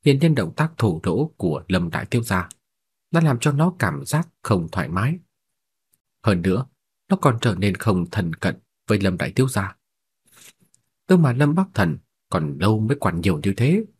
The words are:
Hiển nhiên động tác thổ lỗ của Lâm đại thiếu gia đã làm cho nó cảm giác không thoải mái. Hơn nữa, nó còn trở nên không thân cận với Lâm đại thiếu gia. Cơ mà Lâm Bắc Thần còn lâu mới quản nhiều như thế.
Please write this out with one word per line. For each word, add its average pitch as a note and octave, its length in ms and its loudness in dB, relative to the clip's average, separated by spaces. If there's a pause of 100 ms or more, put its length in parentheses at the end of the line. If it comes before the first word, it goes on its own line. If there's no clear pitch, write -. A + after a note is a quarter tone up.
Hiển C#3 140 4
nhiên D#3 160 4
động F#2+ 200 -2
tác D#3+ 240 -2
thổ E2+ 240 0
lỗ F#2+ 340 -2
của D#2 320 -4
Lâm F2 220 0
đại - 160 -6
thiếu A#2+ 160 -2
gia F#2 260 -4 (640)
đã E3 100 2
làm C#3+ 180 2
cho D3 140 0
nó E3 260 0
cảm C#3 260 -4
giác D#3 240 -4 (140)
không B2 260 0
thoải D#2 200 -6
mái. A#2 300 -2 (1040)
Hơn F#2 200 2
nữa, F#2+ 240 0 (420)
nó F#3+ 80 4
còn B2+ 240 2
trở G#2+ 140 0
nên F#2 200 0
không F#2 360 0
thân E2+ 240 -4
cận - 240 -4 (280)
với G#2 140 2
Lâm F#2 180 0
đại C#2 140 -4
thiếu C3 160 2
gia. F#2+ 280 -6 (1300)
Cơ F#3 100 6
mà D3 160 4
Lâm D3 220 2
Bắc F#3+ 200 0
Thần E2+ 240 0 (320)
còn D2+ 280 -4
lâu G#2+ 220 2
mới A#2+ 200 0
quản E3 200 -2
nhiều E3 220 0
như G2 140 -2
thế. F3 280 2 (160)